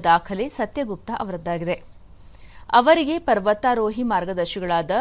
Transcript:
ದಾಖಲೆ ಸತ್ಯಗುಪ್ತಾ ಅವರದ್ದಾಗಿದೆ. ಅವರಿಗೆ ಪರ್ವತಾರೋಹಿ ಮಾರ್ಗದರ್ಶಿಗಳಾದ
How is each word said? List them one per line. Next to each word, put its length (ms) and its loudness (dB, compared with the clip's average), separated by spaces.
ದಾಖಲೆ 440 2
ಸತ್ಯಗುಪ್ತಾ 680 -6
ಅವರದ್ದಾಗಿದೆ. 640 -4
ಅವರಿಗೆ 460 6
ಪರ್ವತಾರೋಹಿ 840 0
ಮಾರ್ಗದರ್ಶಿಗಳಾದ 880 -2